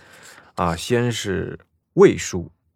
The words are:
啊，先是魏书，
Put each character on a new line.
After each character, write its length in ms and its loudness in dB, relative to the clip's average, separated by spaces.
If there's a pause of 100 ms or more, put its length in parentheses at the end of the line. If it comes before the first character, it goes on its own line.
(560)
啊， 180 -2
先 360 -2
是 480 -6 (360)
魏 220 6
书， 360 -8 (240)